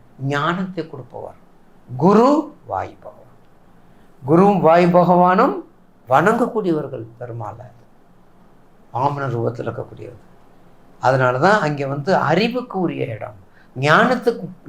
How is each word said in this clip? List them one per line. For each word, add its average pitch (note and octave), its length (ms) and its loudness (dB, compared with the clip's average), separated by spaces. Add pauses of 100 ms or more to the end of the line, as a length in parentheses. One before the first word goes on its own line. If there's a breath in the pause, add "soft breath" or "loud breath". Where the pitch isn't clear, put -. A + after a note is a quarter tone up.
(340)
ஞானத்தை E3 520 -4
கொடுப்பவர் A#2+ 520 -18 (520)
குரு F3+ 360 4 (440)
வாயு F#2+ 340 -8
பகவான். - 340 -20 (840 soft breath)
குருவும் F3+ 440 4
வாயு F3 300 6
பகவானும் F3+ 580 4 (540)
வணங்கக்கூடியவர்கள் D#3 960 0 (140)
பெருமாளை, A2+ 480 -14 (1300)
வாமன C#3 420 -4
ரூபத்தில் A#2 320 -6
இருக்கக்கூடியவர்கள். - 600 -14 (720)
அதனால B2+ 440 2
தான் G3+ 200 4
அங்கே C#3+ 280 -4
வந்து C#3+ 180 -4 (180)
அறிவுக்கு A#3 500 -2
உரிய C#3 260 -4 (100)
இடம், - 220 -14 (380 soft breath)
ஞானத்துக்கு, F#3+ 720 2 (220)